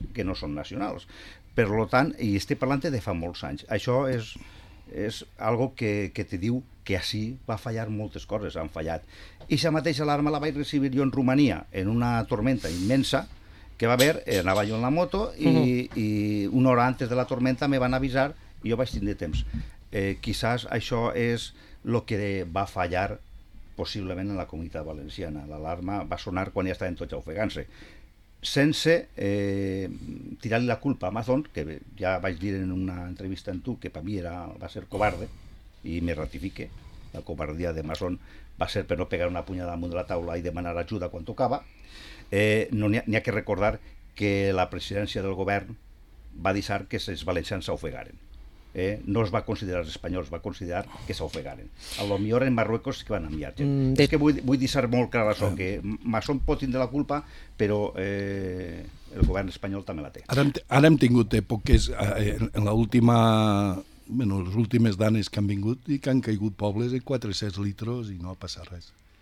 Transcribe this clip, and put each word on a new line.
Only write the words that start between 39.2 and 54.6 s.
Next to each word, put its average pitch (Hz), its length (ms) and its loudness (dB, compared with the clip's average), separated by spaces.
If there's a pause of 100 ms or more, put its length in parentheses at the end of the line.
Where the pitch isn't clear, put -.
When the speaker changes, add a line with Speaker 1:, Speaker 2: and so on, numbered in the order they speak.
Speaker 1:
una 87 160 -4
punyada 90 280 -6
damunt 85 200 -4
de 85 40 -4
la 90 100 -2
taula 85 320 -4
i 87 40 -4
demanar 87 360 -4
ajuda 87 300 -4
quan 82 160 -8
tocava. 127 380 -2 (680)
Eh, 107 420 4
no 107 160 2
n'hi 107 100 4
ha, - 80 -2
n'hi 107 100 2
ha 107 60 2
que 113 100 -2
recordar 104 460 0 (360)
que 98 380 2
la 92 180 2
presidència 98 520 -4
del 95 120 -2
govern 98 420 -2 (680)
va 95 80 4
deixar 101 340 0
que - 120 -4
els - 260 -6
valencians 90 420 -2
s'ofegaren. 64 480 -6 (600)
Eh, 95 320 -2
no 101 160 2
es 101 80 2
va 110 160 0
considerar 90 380 -2
els 78 80 -8
espanyols, 85 420 -4
va 82 80 -8
considerar 90 400 -6 (240)
que 104 80 -6
s'ofegaren. 69 540 -8 (320)
A 104 100 0
lo 98 80 2
millor 110 240 2
en 131 120 4
Marruecos 113 440 0
sí - 80 -14
que - 80 -4
van 80 140 -4
enviar 76 260 -6
gent. 143 160 0
Speaker 2:
Mm, 135 220 4
Speaker 1:
És 135 60 6
Speaker 2:
de- 143 100 8
Speaker 1:
que 160 100 4
vull, 147 240 6
vull 131 160 4
deixar 131 300 2